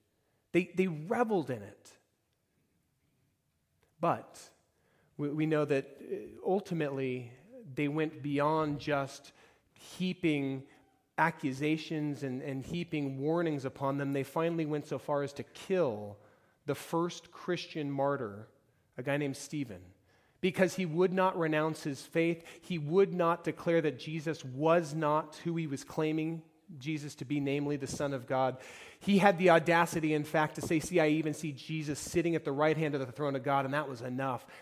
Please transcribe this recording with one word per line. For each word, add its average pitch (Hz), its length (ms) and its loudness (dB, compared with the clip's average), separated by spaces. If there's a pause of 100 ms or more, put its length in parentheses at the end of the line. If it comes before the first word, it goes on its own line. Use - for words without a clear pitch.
(520)
They, 175 240 2
they 185 120 2
reveled 185 640 0
in 107 100 -4
it. - 300 -18 (2000)
But 147 400 -2 (800)
we, 147 120 -2
we 156 160 0
know 151 200 2
that, 139 360 -2
uh, - 140 -8 (300)
ultimately 139 840 -2 (440)
they 147 120 0
went 151 360 -2
beyond 147 560 2
just 139 520 -4 (420)
heaping 143 920 -2 (540)
accusations 151 1040 0
and, 131 180 -4
and 135 240 -6
heaping 151 540 -4
warnings 156 460 0
upon 139 320 -2
them. 139 160 -2
They 139 100 0
finally 165 420 0
went 147 220 -4
so 143 100 -4
far 143 260 -2
as 139 100 -6
to 123 100 -10
kill 107 720 -2 (480)
the 139 100 -2
first - 560 -4
Christian 160 600 -6
martyr, 131 560 -2 (500)
a 131 60 -8
guy 139 140 0
named 143 180 -2
Stephen, 120 460 -8 (580)
because 185 360 2
he 185 100 -2
would 170 260 2
not 190 260 2
renounce 156 460 0
his 143 180 -6
faith. 165 440 0 (160)
He 175 160 -4
would 165 360 4
not 170 300 2
declare 165 380 2
that 139 180 0
Jesus 156 460 -6
was 147 480 4
not 156 500 2
who 170 140 -2
he 160 100 -2
was 135 160 -6
claiming 156 580 -2 (380)
Jesus 147 360 -6
to 143 100 -8
be, 143 160 0
namely 143 340 0
the 139 120 -6
Son 143 260 -2
of 123 120 -6
God. 131 320 2 (420)
He 202 180 4
had 190 200 8
the 180 120 8
audacity, 165 640 4
in 151 100 2
fact, 151 320 2
to 160 60 -8
say, 165 180 2
"See, 175 200 2
I 156 100 6
even 151 240 2
see 151 180 -6
Jesus 151 480 -6
sitting 170 360 0
at 151 100 -2
the 143 80 -2
right 151 240 4
hand 151 180 0
of 135 100 -2
the 123 60 -10
throne 143 240 -2
of 131 80 -4
God," 139 220 2
and 135 80 -4
that 147 160 -2
was 123 120 -8
enough. 127 440 -4 (160)